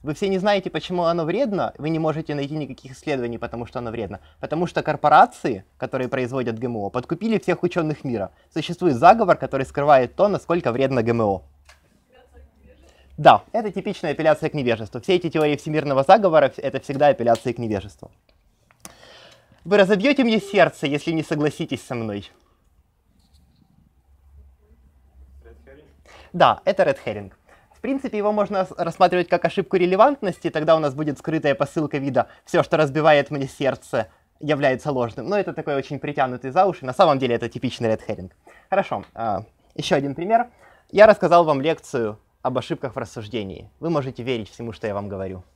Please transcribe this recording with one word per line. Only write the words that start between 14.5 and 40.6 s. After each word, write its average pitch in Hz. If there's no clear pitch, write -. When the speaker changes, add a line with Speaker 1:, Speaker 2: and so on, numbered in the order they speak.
Speaker 1:
невежеству. 117
Все 185
эти 170
теории 151
всемирного 143
заговора — 160
это 135
всегда 143
апелляция 117
к -
невежеству. 104
Вы 196
разобьете 208
мне 226
сердце, 165
если 147
не 160
согласитесь 151
со 127
мной. 107
Speaker 2:
Red 113
herring? 135
Speaker 1:
Да, 139
это 196
red 143
herring. 101
В -
принципе, 262
его 208
можно 202
с-, -
рассматривать 175
как 175
ошибку 180
релевантности, 185
тогда 160
у 160
нас 147
будет 147
скрытая 151
посылка 147
вида: 131
«Все, 170
что -
разбивает 151
мне 139
сердце, 131
является 143
ложным». 120
Но 208
это 175
такой 151
очень 135
притянутый 135
за 185
уши. 170
На 127
самом 156
деле 120
это 117
типичный 117
red 107
herring. 92
Хорошо, 127
а, 107
еще 160
один 139
пример. 226